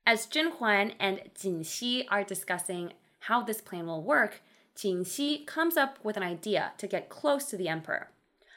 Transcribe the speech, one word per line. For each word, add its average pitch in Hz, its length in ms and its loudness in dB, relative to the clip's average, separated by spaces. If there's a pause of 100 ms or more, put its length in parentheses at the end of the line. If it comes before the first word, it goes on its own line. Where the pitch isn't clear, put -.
As 226 200 4
Jin 311 260 2
Huan 214 480 4
and 196 220 0 (120)
Jin 170 300 -2
Xi 247 440 -2
are 202 140 2
discussing 180 680 -4 (300)
how 233 200 2
this 220 180 -4
plan 170 260 -8
will 160 180 -4
work, 240 380 2 (340)
Jin 185 260 0
Xi 294 420 -2
comes 330 320 0
up 269 280 2
with 214 120 -2
an 202 60 -2
idea 175 560 0
to - 80 -8
get 196 220 -4
close 285 380 0
to 214 100 -6
the 180 120 -2
emperor - 420 -4 (460)